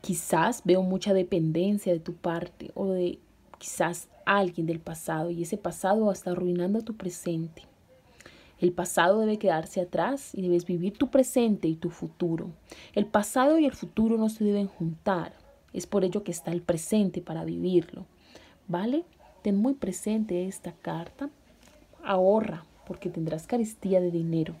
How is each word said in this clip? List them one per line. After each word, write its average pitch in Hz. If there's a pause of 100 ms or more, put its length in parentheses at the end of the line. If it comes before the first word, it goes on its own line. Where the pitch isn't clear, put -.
Quizás 180
veo 180
mucha 185
dependencia 180
de 165
tu 170
parte -
o 196
de 180 (380)
quizás - (160)
alguien 180
del 165
pasado 165
y 170
ese 202
pasado 202
está 185
arruinando 180
tu 226
presente. 165 (960)
El 175
pasado 180
debe 214
quedarse 175
atrás 180
y 196
debes 175
vivir 180
tu 254
presente 233
y 165
tu 165
futuro. 165 (440)
El 208
pasado 262
y 302
el 262
futuro 226
no 220
se 220
deben 202
juntar. 165 (380)
Es -
por 196
ello 196
que 180
está -
el 170
presente 180
para 160
vivirlo. 170 (640)
¿Vale? 226 (380)
Ten 202
muy 254
presente 196
esta 180
carta. 170 (720)
Ahorra, 196 (220)
porque -
tendrás 160
carestía 214
de 180
dinero. 165